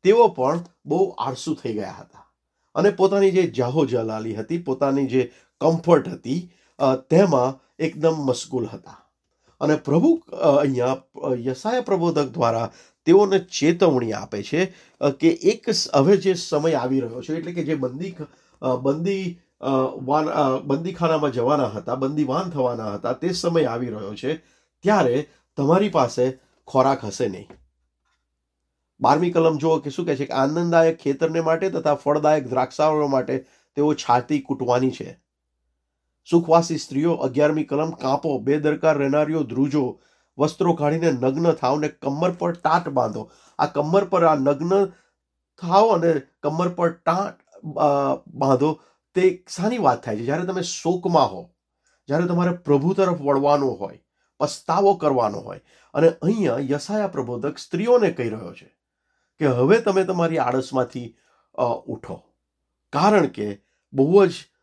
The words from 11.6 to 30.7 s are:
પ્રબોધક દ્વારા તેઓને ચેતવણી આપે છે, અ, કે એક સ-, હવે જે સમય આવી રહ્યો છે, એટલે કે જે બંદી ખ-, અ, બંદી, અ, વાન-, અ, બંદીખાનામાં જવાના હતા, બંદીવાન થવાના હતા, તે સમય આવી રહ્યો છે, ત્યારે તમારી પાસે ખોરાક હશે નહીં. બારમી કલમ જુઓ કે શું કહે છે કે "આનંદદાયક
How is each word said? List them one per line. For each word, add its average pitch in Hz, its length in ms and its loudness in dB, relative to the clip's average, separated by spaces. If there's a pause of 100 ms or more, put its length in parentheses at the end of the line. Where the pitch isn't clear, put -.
પ્રબોધક 170 440 0
દ્વારા 117 460 -2 (340)
તેઓને 190 340 6
ચેતવણી 156 720 0
આપે 101 320 -8
છે, 180 320 -4 (260)
અ, 143 80 2
કે 139 180 0
એક 190 420 0
સ-, - 260 -2
હવે 160 220 6
જે 185 160 0
સમય 165 400 -2
આવી 131 260 -2
રહ્યો 117 220 -8
છે, 156 140 -8
એટલે 170 160 -8
કે 170 120 -6
જે 151 120 -4
બંદી 139 360 -6
ખ-, 165 100 -14 (400)
અ, 131 140 -2
બંદી, 170 680 -4 (200)
અ, 131 80 -6 (320)
વાન-, 147 280 -2
અ, 135 280 0
બંદીખાનામાં 156 760 -2
જવાના 127 340 0
હતા, 107 300 -6
બંદીવાન 147 540 -2
થવાના 120 440 -4
હતા, 113 200 -4
તે 175 180 -6
સમય 170 340 0
આવી 120 220 -4
રહ્યો 107 280 -10
છે, 123 220 -6 (440)
ત્યારે 147 460 2 (300)
તમારી 175 320 4
પાસે 131 500 0 (280)
ખોરાક 131 380 2
હશે 107 220 -4
નહીં. 98 200 -10 (1500)
બારમી 156 320 2
કલમ 165 260 2
જુઓ 160 220 0
કે 147 100 -10
શું 170 160 -6
કહે 123 100 -2
છે 135 100 -6
કે - 80 -8
"આનંદદાયક 165 640 2